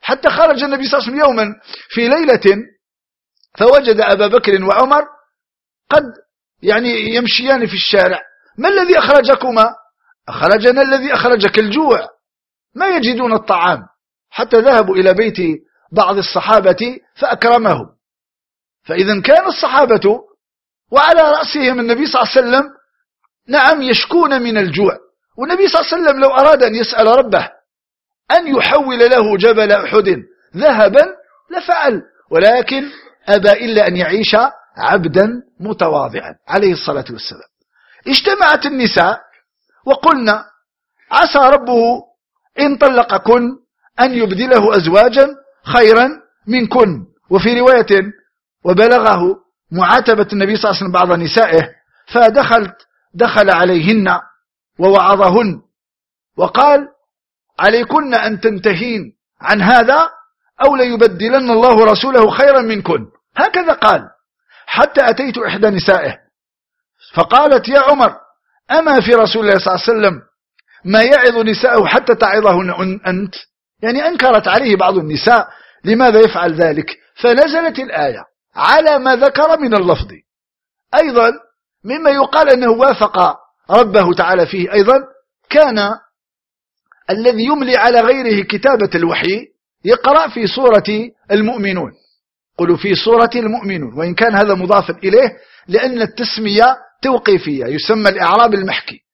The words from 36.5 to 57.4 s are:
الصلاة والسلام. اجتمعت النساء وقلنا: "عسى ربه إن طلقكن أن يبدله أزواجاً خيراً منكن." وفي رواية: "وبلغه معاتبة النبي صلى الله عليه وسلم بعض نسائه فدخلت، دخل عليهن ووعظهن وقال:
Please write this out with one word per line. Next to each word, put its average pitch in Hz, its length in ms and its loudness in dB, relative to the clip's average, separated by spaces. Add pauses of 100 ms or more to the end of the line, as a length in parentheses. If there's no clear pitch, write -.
الصلاة 143 380 -6
والسلام. 110 400 -18 (580)
اجتمعت 311 580 0
النساء 233 560 -2 (640)
وقلنا: 262 600 0 (640)
"عسى 320 280 0
ربه 247 600 2 (580)
إن 277 180 0
طلقكن 240 720 0 (500)
أن 254 140 0
يبدله 220 640 0
أزواجاً 220 500 4 (480)
خيراً 233 340 4 (380)
منكن." 208 580 -2 (240)
وفي 196 300 0
رواية: 233 420 4 (640)
"وبلغه 196 720 2 (360)
معاتبة 208 600 0
النبي 202 220 -2
صلى 208 160 -2
الله 180 100 -6
عليه 196 80 -6
وسلم - 20 -8
بعض 180 280 0
نسائه 165 500 0 (380)
فدخلت، 226 680 2 (380)
دخل 208 360 0
عليهن 180 680 0 (600)
ووعظهن 190 840 2 (760)
وقال: 285 500 0 (720)